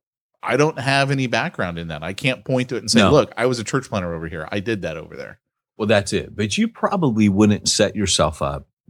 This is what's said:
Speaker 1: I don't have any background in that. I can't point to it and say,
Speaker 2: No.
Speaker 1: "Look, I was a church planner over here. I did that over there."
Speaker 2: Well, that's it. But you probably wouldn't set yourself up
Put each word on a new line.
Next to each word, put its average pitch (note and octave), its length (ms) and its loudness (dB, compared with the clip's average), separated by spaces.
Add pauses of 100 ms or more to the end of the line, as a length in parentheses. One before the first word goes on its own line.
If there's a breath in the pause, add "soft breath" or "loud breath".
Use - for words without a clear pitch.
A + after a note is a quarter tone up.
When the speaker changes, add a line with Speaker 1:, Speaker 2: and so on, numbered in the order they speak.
(420)
Speaker 1:
I A#2+ 160 -2
don't C#3+ 220 2
have C#3 320 2
any C3+ 160 0
background A2+ 500 -2
in E2+ 120 -8
that. D2+ 120 -8
I F2 120 -6
can't B2+ 300 -2
point B2+ 260 -2
to A#2+ 60 -6
it A2 40 -2
and A2+ 100 -10
say, A2+ 120 4
Speaker 2:
No. G2 100 6
Speaker 1:
"Look, C3+ 260 4
I A2+ 80 0
was B2+ 140 0
a A2 40 -4
church C3 260 -4
planner F2+ 260 -4
over D#2+ 120 -8
here. D#2+ 240 -10
I G#2 80 -2
did G2+ 220 -4
that D#2+ 160 -6
over D#2 180 -16
there." B1+ 240 -14 (380)
Speaker 2:
Well, G#2+ 100 -4
that's G#2 260 2
it. D#2+ 220 -4
But G#2 220 -2
you A3+ 100 2
probably D3 640 2
wouldn't G#2 400 4
set - 260 0
yourself F2 460 0
up C#2+ 260 -6 (220)